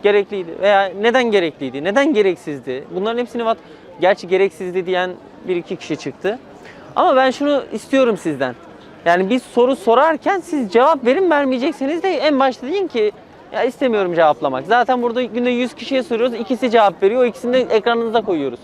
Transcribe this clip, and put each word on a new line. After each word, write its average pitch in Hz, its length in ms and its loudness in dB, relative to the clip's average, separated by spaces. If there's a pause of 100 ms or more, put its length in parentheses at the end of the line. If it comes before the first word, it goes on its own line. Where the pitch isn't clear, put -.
gerekliydi. 202 480 0 (100)
Veya 196 300 2 (100)
neden 233 220 2
gerekliydi? 151 600 -2
Neden 269 300 2
gereksizdi? 151 720 -2 (120)
Bunların 214 220 -4
hepsini 240 280 -4
vat-, 220 120 0 (440)
gerçi 185 260 2
gereksizdi 185 580 -2
diyen 180 260 -2 (360)
bir 185 80 0
iki 175 200 -6
kişi 156 220 -8
çıktı. 185 420 -6 (560)
Ama 311 200 4
ben 262 160 4
şunu 285 320 -2 (100)
istiyorum 233 440 0
sizden. 135 380 -4 (500)
Yani 180 240 2
biz 247 140 0
soru 247 320 0
sorarken 302 640 2
siz 269 320 -6
cevap 262 340 2
verin, 349 260 2
vermeyecekseniz 285 720 -2
de 381 140 0
en 277 220 0
başta 262 280 0
deyin 370 200 -2
ki 214 240 -2 (420)
ya 196 100 -2
istemiyorum 220 520 0
cevaplamak. 147 520 2
Zaten 240 340 2
burada 240 220 -2
günde 240 260 -2
yüz 240 240 -2
kişiye 262 300 -4
soruyoruz, 233 360 -2
ikisi 240 320 -2
cevap 208 320 4
veriyor, 226 180 4
o 247 40 4
ikisini 240 280 -4
de 254 80 2
ekranınıza 226 600 0
koyuyoruz. 143 420 -4